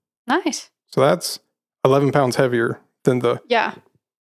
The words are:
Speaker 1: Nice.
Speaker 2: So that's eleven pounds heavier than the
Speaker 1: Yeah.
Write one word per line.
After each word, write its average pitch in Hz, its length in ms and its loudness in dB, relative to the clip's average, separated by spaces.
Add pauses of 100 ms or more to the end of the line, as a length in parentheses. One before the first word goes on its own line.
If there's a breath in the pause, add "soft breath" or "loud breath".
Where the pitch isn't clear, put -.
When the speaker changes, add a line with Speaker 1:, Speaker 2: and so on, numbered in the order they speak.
(260)
Speaker 1:
Nice. 302 440 -4 (160)
Speaker 2:
So - 140 -4
that's 160 400 0 (440)
eleven 139 280 2
pounds 131 240 0
heavier 123 440 0 (240)
than 127 160 0
the 120 280 -2
Speaker 1:
Yeah. - 260 -2 (480)